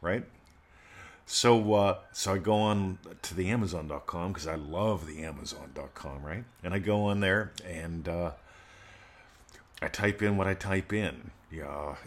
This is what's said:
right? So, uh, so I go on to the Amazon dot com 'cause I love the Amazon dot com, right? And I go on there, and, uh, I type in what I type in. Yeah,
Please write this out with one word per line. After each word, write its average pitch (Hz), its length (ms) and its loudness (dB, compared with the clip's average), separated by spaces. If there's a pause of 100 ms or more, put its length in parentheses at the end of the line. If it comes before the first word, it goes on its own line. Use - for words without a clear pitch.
right? 92 240 0 (1000)
So, 113 480 6
uh, 101 240 6 (140)
so 98 220 0
I 101 40 2
go 104 160 4
on 104 460 2 (220)
to - 120 -8
the 92 160 2
Amazon 87 380 0
dot 71 180 -8
com 87 260 -2
'cause 78 140 -8
I 80 80 -4
love 80 540 0
the 78 160 -10
Amazon 73 500 -10
dot 69 200 -10
com, 69 280 -10
right? 85 220 -8 (180)
And 90 100 -4
I 98 60 2
go 104 280 2
on 101 120 2
there, 101 320 2 (140)
and, 82 440 -8
uh, 85 260 -2 (1500)
I - 60 0
type 104 340 0
in 101 140 4
what 95 100 2
I 95 80 2
type 95 380 -2
in. 85 400 -4 (180)
Yeah, 73 460 -8 (100)